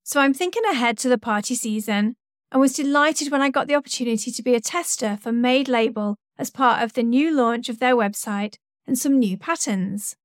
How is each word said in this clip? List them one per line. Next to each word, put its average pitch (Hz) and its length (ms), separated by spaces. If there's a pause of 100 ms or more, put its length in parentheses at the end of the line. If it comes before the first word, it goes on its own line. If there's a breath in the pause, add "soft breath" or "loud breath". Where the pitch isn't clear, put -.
So - 200
I'm 277 120
thinking 359 300
ahead 240 360
to 254 100
the 247 80
party 214 380
season 214 600 (380)
and 262 80
was 269 100
delighted 294 600
when 277 80
I 277 80
got 262 180
the 285 80
opportunity 240 560
to 233 100
be 247 140
a 226 60
tester 220 580
for 233 140
Made 254 340
Label 220 480 (220)
as 269 120
part 247 320
of 226 120
the 240 100
new 262 260
launch 240 380
of 226 120
their 254 180
website 208 580 (320)
and 247 100
some 277 220
new 196 180
patterns. 202 880